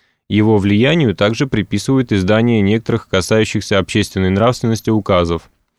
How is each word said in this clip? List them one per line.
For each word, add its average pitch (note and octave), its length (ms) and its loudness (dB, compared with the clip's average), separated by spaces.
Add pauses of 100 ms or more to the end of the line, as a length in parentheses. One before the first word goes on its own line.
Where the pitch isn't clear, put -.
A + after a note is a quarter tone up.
(300)
Его G#2+ 280 2
влиянию A2 580 0
также A#2 320 -2
приписывают A#2+ 640 -2
издание G#2+ 480 2
некоторых A2 480 -2
касающихся G#2+ 680 0
общественной F#2+ 500 -2
нравственности A2+ 640 0
указов. F2+ 580 0 (300)